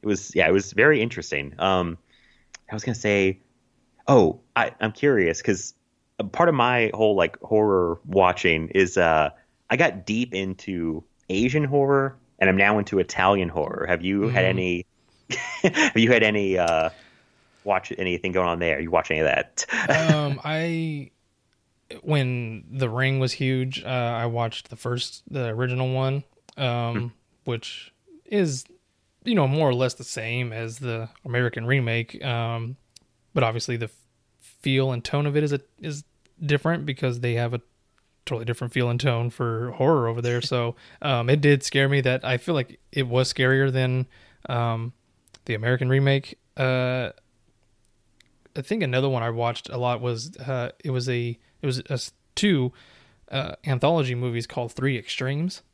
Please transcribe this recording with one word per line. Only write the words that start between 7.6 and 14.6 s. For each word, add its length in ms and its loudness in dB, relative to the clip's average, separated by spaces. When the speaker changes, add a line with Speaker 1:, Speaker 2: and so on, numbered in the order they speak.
Speaker 1:
watching 600 4
is, 280 4
uh, 340 4
I 80 0
got 300 0
deep 280 -2
into 720 -4
Asian 360 0
horror, 520 2
and 120 4
I'm 60 4
now 220 4
into 200 0
Italian 520 2
horror. 360 -4
Have 160 0
you 260 0
had 160 2
Speaker 2:
Mm. 40 4
Speaker 1:
any, 380 -2